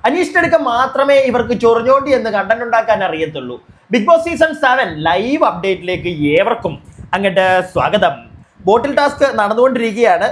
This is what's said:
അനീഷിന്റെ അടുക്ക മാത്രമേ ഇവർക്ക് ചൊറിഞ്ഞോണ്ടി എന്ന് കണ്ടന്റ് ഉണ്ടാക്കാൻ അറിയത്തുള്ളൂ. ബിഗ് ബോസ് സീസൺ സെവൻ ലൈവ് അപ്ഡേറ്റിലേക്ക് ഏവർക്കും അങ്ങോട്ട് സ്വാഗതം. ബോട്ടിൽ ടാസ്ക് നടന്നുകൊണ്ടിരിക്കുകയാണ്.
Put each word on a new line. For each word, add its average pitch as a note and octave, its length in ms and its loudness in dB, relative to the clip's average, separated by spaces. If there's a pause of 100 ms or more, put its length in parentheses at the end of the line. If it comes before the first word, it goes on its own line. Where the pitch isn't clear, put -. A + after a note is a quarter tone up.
അനീഷിന്റെ D#4+ 340 0
അടുക്ക E4 180 2
മാത്രമേ C4+ 580 0
ഇവർക്ക് B3 460 0
ചൊറിഞ്ഞോണ്ടി B3+ 520 2
എന്ന് A3+ 180 0
കണ്ടന്റ് G#3+ 340 -2
ഉണ്ടാക്കാൻ A3+ 400 0
അറിയത്തുള്ളൂ. D#3 600 -6 (260)
ബിഗ് G#3+ 160 0
ബോസ് E4 180 4
സീസൺ D#4+ 300 -2
സെവൻ B3+ 480 -2
ലൈവ് A3+ 420 0
അപ്ഡേറ്റിലേക്ക് F3 960 -2
ഏവർക്കും G3 420 -4 (320)
അങ്ങോട്ട് F#3 480 2 (100)
സ്വാഗതം. F3 400 0 (480)
ബോട്ടിൽ A#3 340 0
ടാസ്ക് C#4+ 400 0
നടന്നുകൊണ്ടിരിക്കുകയാണ്. A3 960 2